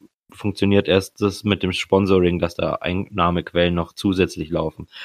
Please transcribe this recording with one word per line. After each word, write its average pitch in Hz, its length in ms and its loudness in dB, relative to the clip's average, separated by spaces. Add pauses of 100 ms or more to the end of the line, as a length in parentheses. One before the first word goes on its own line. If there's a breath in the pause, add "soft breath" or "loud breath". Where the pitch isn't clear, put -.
(320)
funktioniert 101 560 0
erst 95 340 0
das 101 220 -2
mit 101 200 0
dem 92 80 0
Sponsoring, 92 680 2
dass 85 160 -4
da 82 200 -2
Einnahmequellen 87 1000 -2
noch 85 200 -4
zusätzlich 90 560 -2
laufen. 80 380 -6 (180 loud breath)